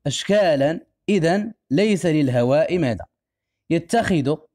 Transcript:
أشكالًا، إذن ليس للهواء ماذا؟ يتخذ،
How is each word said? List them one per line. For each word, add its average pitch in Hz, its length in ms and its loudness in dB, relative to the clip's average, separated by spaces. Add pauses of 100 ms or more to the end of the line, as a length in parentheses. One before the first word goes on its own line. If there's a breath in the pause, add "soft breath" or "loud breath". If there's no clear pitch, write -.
أشكالًا، 160 760 0 (240)
إذن 196 440 0 (180)
ليس 190 340 2
للهواء 147 720 2
ماذا؟ 123 260 -4 (640)
يتخذ، 165 680 0 (180)